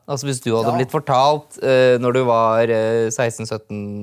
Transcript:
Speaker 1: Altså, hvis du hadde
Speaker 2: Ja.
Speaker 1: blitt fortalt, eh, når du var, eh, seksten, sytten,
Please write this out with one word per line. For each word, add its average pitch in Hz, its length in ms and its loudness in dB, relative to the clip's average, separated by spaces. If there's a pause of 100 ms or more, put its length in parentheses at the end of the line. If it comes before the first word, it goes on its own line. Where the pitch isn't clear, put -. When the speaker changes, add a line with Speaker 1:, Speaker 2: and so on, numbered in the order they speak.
Speaker 1:
Altså, 139 200 -6
hvis 127 120 -6
du 120 140 -6
hadde 113 180 0
Speaker 2:
Ja. 120 60 -2
Speaker 1:
blitt 127 160 -4
fortalt, 147 680 0
eh, 127 400 4
når 123 160 0
du 131 80 2
var, 113 480 2
eh, 113 400 0
seksten, 117 360 -4
sytten, 104 340 -10 (200)